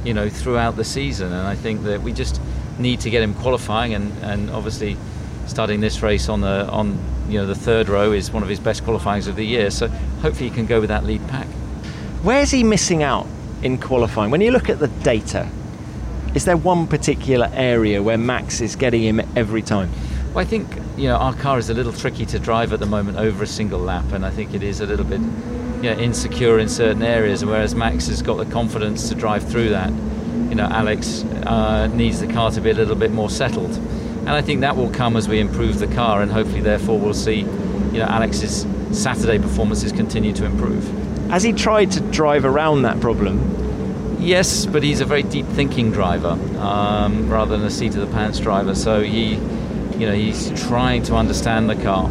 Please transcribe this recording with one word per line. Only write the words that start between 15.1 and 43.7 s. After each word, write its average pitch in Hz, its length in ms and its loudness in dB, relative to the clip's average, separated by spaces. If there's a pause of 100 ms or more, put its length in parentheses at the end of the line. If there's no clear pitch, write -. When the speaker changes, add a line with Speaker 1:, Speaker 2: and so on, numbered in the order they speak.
Speaker 2:
is 139 120 0
there 180 100 4
one 170 320 2
particular 131 680 2
area 113 480 2
where 113 160 2
Max 120 440 -2
is 113 160 -4
getting 117 260 2
him 110 160 2 (160)
every 110 260 0
time? 98 280 0 (440)
Speaker 1:
Well, - 60 0
I 180 60 0
think, 214 200 -2 (300)
you 135 140 0
know, 120 80 2
our 127 160 0
car 135 260 0
is 107 100 -4
a 117 40 0
little 120 180 -2
tricky 123 360 -4
to 107 120 -2
drive 113 320 2
at 107 80 0
the 104 60 -2
moment 101 320 0
over 104 260 0
a 104 40 -4
single 98 320 -2
lap, 90 340 -2
and 95 120 -2
I 95 40 -2
think 104 240 -6
it 98 100 -2
is 98 160 -2
a 107 60 -2
little 101 180 0
bit, 98 160 -2
you - 720 -4
know, 101 60 -2
insecure 117 600 4
in 107 100 2
certain 110 340 2
areas, 110 380 2
and 101 100 0
whereas 110 240 2
Max 117 320 0
has 110 140 -2
got - 160 0
the 101 80 -2
confidence 107 640 -2
to 104 60 -2
drive 107 280 0
through 113 280 0
that, 92 180 0 (580)
you 113 80 -2
know, 104 160 0
Alex, 110 520 0 (220)
uh, 110 420 2
needs 110 340 2
the 107 100 -2
car 113 200 2
to 110 100 -2
be 110 80 2
a 110 40 4
little 107 220 2
bit 104 160 2
more 107 180 0
settled. 113 460 -2
And - 540 -6
I 147 120 2
think 139 200 0
that 135 160 2
will 123 140 2
come 117 260 2
as 101 100 0
we 107 140 2
improve 104 380 2
the 104 80 0
car, 110 340 2
and 101 100 2
hopefully, 107 300 0
therefore, 104 360 2
we'll 104 160 2
see, 220 280 0
you - 580 -2
know, 110 80 0
Alex's - 580 0 (320)
Saturday 113 420 2
performances 104 520 0
continue 110 400 0
to 101 140 -2
improve. - 420 0 (420)
Speaker 2:
Has 180 120 2
he 226 100 2
tried 214 420 4
to 175 60 0
drive 147 460 2
around 147 380 4
that - 160 0
problem? - 1200 0